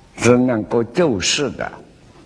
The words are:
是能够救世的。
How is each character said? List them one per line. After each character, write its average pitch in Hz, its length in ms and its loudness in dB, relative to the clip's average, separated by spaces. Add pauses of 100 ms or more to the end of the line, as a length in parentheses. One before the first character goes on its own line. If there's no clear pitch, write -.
(160)
是 120 200 4
能 123 280 0
够 120 180 0
救 117 380 0
世 131 300 -2
的。 58 200 -10 (560)